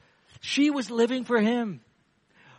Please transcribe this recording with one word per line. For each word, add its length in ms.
She 300
was 200
living 340
for 160
him. 400